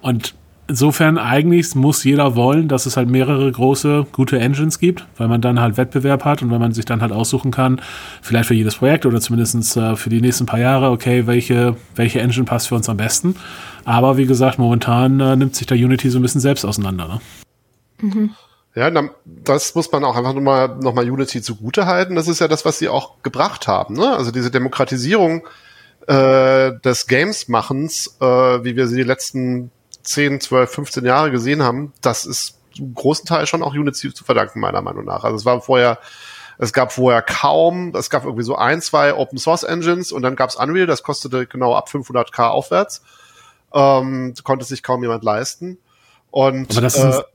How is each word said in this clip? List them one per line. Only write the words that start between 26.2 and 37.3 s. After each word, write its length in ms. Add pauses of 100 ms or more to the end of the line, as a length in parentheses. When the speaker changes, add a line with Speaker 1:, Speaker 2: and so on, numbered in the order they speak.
Speaker 3:
des 220
Games-Machens, 1120
äh, 40
wie 520
wir 120
sie 80
die 60
letzten 680 (320)
zehn, 380
zwölf, 300
fünfzehn 340
Jahre 260
gesehen 320
haben, 380
das 240
ist 340 (160)
zum 200
großen 300
Teil 220
schon 160
auch 100
Unity 400
zu 120
verdanken, 340
meiner 240
Meinung 220
nach. 180
Also 140
es 80
war 160
vorher, 380 (600)
es 140
gab 200
vorher 300
kaum, 720